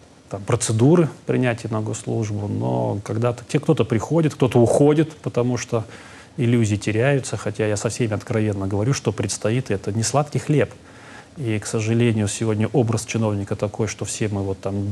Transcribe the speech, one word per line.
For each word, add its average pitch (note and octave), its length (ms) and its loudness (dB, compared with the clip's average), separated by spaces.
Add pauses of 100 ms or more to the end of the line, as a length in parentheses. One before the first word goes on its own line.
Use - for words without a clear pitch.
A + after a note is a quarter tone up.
(300)
там, G2 140 -8
процедуры C3 640 4 (160)
принятия B2 440 -2
на A2 120 -4
госслужбу, G#2+ 640 -4
но A#2 560 -2
когда-то A#2+ 440 -2
те, D3 120 0
кто-то C#3+ 260 2
приходит, D3 500 0
кто-то B2+ 240 4
уходит, D3 640 6
потому B2 340 0
что A#2 260 -2 (540)
иллюзии A#2 400 4
теряются, A#2 600 0
хотя G#2+ 280 -4
я G#2 120 0
со A2+ 120 -2
всеми G#2+ 240 -2
откровенно G2+ 540 -2
говорю, G#2 260 0
что - 180 -2
предстоит, G#2+ 600 -2
и - 20 0
это G2 180 -4
не A2+ 120 -2
сладкий C#3+ 360 0
хлеб. C#3 300 2 (680)
И, A2+ 220 -2
к - 60 -12
сожалению, A2+ 640 2
сегодня G#2+ 460 0
образ A2+ 320 2
чиновника G#2+ 500 -2
такой, G#2+ 320 -4
что - 180 -8
все - 220 -4
мы G2+ 160 -2
вот G2 180 -4
там G2+ 300 -4